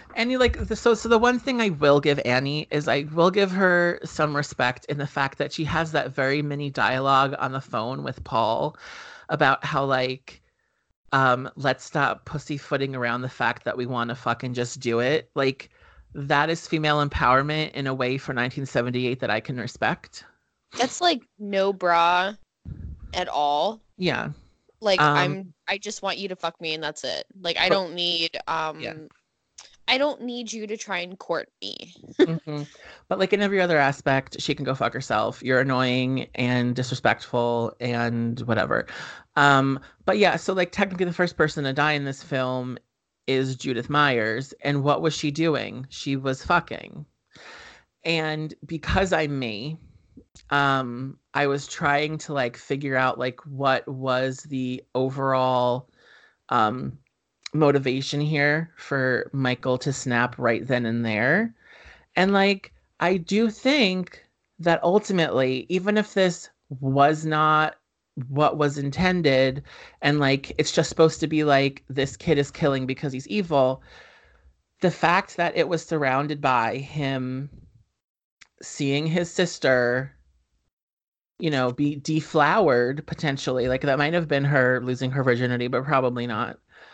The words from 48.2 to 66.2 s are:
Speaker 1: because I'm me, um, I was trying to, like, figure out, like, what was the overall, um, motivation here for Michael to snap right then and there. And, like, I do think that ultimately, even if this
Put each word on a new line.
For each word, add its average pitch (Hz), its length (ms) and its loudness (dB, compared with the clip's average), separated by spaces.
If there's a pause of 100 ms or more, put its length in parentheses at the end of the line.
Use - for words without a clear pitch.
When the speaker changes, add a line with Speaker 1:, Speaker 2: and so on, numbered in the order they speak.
Speaker 1:
because 180 460 -2
I'm 151 280 0
me, 123 380 -8 (720)
um, 135 680 0 (200)
I 143 100 2
was 139 200 -2
trying 151 520 0
to, - 140 -10
like, 123 240 -2
figure 139 400 -4
out, 127 220 0
like, 127 260 -4
what 135 420 0
was 131 560 -2
the 127 400 -6 (120)
overall, 131 920 0 (640)
um, 123 480 0 (560)
motivation 139 680 2
here 151 560 0
for 127 580 -2
Michael 127 460 0
to 135 140 -2
snap 123 460 -2
right 117 280 0
then 123 200 0
and 117 180 -2
there. 135 480 2 (640)
And, 190 180 4
like, 196 400 2 (260)
I 180 180 2
do 208 340 2
think 214 760 0 (340)
that 170 240 2
ultimately, 147 840 2
even 185 280 0
if 214 180 -2
this 185 340 2 (320)